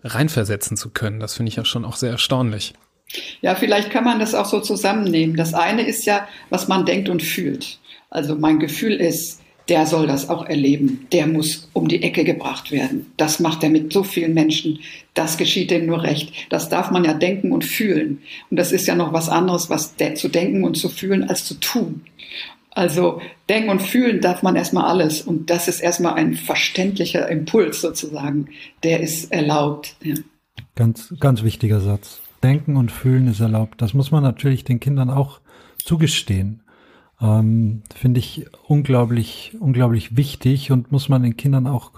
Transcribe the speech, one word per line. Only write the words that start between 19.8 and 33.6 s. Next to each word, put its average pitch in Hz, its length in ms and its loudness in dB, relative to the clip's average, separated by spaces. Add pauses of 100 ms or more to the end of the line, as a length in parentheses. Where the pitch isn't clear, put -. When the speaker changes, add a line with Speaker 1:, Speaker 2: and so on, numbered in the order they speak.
Speaker 2:
de-, 151 200 -2
zu - 120 -4
denken 175 360 0
und 165 120 0
zu 185 140 -2
fühlen, 190 400 -2
als 185 160 -4
zu - 80 -10
tun. 156 480 -4 (680)
Also 175 500 0 (260)
denken 220 220 2
und 190 120 2
fühlen 240 380 2
darf 180 240 2
man 180 140 4
erstmal 170 280 0
alles. 160 360 2
Und - 280 -4
das 170 200 0
ist 170 100 -4
erstmal 170 360 0
ein 160 180 2
verständlicher 180 960 -2
Impuls 156 500 0
sozusagen. 147 680 -4 (360)
Der 165 160 2
ist - 320 -6
erlaubt. 147 720 0
Ja. 156 120 -2 (600)
Speaker 3:
Ganz, 113 440 0
ganz 127 240 2
wichtiger 107 360 2
Satz. 101 400 -2 (240)
Denken 147 320 2
und 123 160 2
fühlen 127 380 2
ist 104 100 -2
erlaubt. 110 420 0